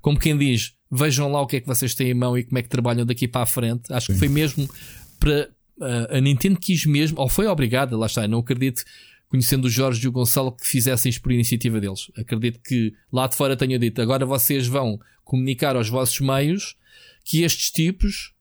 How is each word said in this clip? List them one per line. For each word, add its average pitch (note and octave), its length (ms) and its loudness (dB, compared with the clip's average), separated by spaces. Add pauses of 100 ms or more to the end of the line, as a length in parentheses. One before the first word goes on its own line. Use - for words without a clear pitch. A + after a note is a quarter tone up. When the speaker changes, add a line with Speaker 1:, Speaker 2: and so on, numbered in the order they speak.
Speaker 1:
como D3+ 180 2
quem D3+ 180 2
diz, C3 360 0 (180)
"Vejam C#3 400 2
lá C#3+ 100 2
o C3+ 60 -2
que - 80 -4
é B2 60 -2
que - 60 -18
vocês B2 280 -2
têm B2+ 140 0
em B2+ 40 2
mão B2 240 0
e B2 60 0
como C3 160 -2
é - 20 -2
que A#2+ 80 -10
trabalham A#2+ 360 0
daqui B2 220 0
para B2 160 -2
a - 40 0
frente." A#2 440 -2
Acho B2 160 -4
que G2 60 -2
Speaker 2:
Sim. F#2+ 60 0
Speaker 1:
foi C#3+ 80 4
mesmo D3 420 0 (480)
para, D3 320 2 (320)
eh, B2 360 -2
a C3 40 4
Nintendo C#3+ 380 4
quis E3+ 260 -2
mesmo, D3+ 360 2
ou B2+ 80 0
foi G#3 180 2
obrigada, C3 500 0
lá A2+ 100 0
está, A2+ 180 -2
eu G#2 40 0
não A2+ 100 2
acredito, B2+ 440 -2 (460)
conhecendo C3 360 2
o B2 40 2
Jorge A#2+ 340 0
e C3+ 60 0
o - 20 -2
Gonçalo, B2+ 400 0
que - 160 -10
fizessem B2+ 420 0
isto - 120 -4
por B2+ 100 -2
iniciativa A#2 480 2
deles. G2 380 -6
Acredito A#2 440 -4
que A2+ 300 -2 (220)
lá C3 140 0
de - 100 -4
fora C3+ 180 0
tenham C3 240 0
dito, A#2+ 220 0
"Agora C3 240 0
vocês C3+ 420 0
vão A#2+ 320 -2 (240)
comunicar C3 540 0
aos A2 100 0
vossos B2 320 -2
meios C#3 560 0 (480)
que D#3+ 200 0
estes - 280 -2
tipos F#3 680 -2